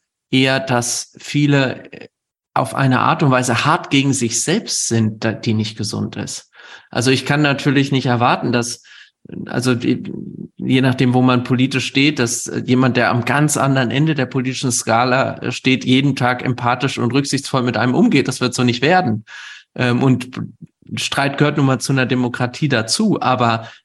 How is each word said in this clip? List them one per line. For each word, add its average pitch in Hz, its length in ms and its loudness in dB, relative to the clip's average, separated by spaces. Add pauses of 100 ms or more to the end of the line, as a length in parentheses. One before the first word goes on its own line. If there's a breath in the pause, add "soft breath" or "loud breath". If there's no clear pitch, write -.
(320)
eher, 135 260 2
dass - 600 -4
viele 143 680 0 (680)
auf 131 200 -2
eine 127 240 2
Art 139 240 0
und 143 80 4
Weise 123 340 2
hart 165 260 0
gegen 139 220 2
sich 120 300 -2
selbst - 460 -4
sind, 110 360 0
da, 110 80 0
die 110 220 -2
nicht 107 240 -4
gesund 107 380 -6
ist. - 340 -12 (400 loud breath)
Also 120 220 2
ich 135 120 0
kann 147 160 2
natürlich 139 520 2
nicht 131 140 0
erwarten, 127 440 2
dass 120 320 -2 (640 loud breath)
also 127 280 0
die, 120 280 -2 (540)
je - 240 2
nachdem, 127 340 2
wo 127 80 4
man 127 220 4
politisch 127 420 0
steht, 143 320 2
dass, 120 280 -2
äh, - 180 -6
jemand, 127 320 2
der 117 140 2
am 117 140 0
ganz 147 320 2
anderen 135 340 2
Ende 147 240 2
der 135 120 -2
politischen 127 460 -4
Skala, 120 640 0
äh, 120 140 -6
steht, 131 320 0
jeden 131 320 2
Tag 123 280 0
empathisch 123 540 -2
und 117 140 0
rücksichtsvoll 139 500 -2
mit 120 140 -2
einem 123 180 2
umgeht. 160 340 2
Das - 120 -4
wird 123 140 -2
so 127 100 0
nicht 117 180 0
werden. 139 420 2 (500 loud breath)
Ähm, 123 280 0
und 131 380 0 (540)
Streit 139 440 -2
gehört 147 200 2
nun 143 80 4
mal 131 140 2
zu - 120 -2
einer 131 140 2
Demokratie 123 600 -2
dazu. 135 520 0
Aber 117 480 0 (160 loud breath)